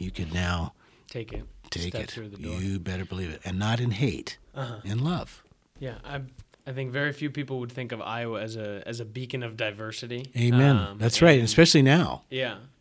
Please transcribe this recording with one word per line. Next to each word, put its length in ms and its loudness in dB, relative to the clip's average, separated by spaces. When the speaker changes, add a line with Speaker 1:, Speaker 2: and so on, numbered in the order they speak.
Speaker 1:
you 100 -6
could 240 -8
now 400 -2
Speaker 2:
Take 240 -12
it. 120 -10
Speaker 1:
take 220 -6
Speaker 2:
Step 100 -6
Speaker 1:
it. 80 -12
Speaker 2:
through 200 -12
the 80 -18
door. 220 -8
Speaker 1:
You 200 -4
better 240 -6
believe 260 -8
it, 140 -12
and 120 -6
not 220 0
in 140 0
hate, 440 -4
Speaker 2:
Uh-huh. 300 -10
Speaker 1:
in 160 -4
love. 460 -4
Speaker 2:
Yeah, 260 -12
I, 180 -10
I 60 -10
think 180 -6
very 220 -2
few 180 -6
people 300 -6
would 100 -8
think 220 -8
of 80 -8
Iowa 420 -6
as 140 -8
a, 280 -8
as 140 -10
a 60 -8
beacon 400 -8
of 120 -10
diversity. 800 -8
Speaker 1:
Amen. 400 6
Speaker 2:
Um, 220 -2
Speaker 1:
That's 240 4
right, 160 10
Speaker 2:
and 60 4
Speaker 1:
especially 380 8
now. 480 4
Speaker 2:
Yeah. 260 -6